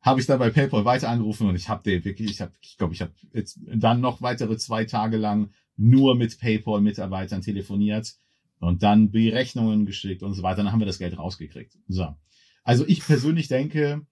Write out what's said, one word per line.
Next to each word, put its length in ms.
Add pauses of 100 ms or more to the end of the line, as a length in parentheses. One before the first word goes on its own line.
habe 180
ich 80
dann 100
bei 140
PayPal 340
weiter 240
angerufen 380
und 80
ich 140
habe 140
den 220
wirklich, 240
ich 100
habe, 220
ich 160
glaube, 160
ich 80
habe 120 (200)
jetzt 320
dann 340
noch 220
weitere 360
zwei 280
Tage 320
lang 320 (260)
nur 400
mit 240
PayPal-Mitarbeitern 1000
telefoniert 760 (440)
und 240
dann 280
Berechnungen 760
geschickt 340
und 140
so 80
weiter. 200
Dann 80
haben 80
wir 60
das 140
Geld 180
rausgekriegt. 600 (100)
So. 280 (480)
Also 240
ich 160
persönlich 440
denke 640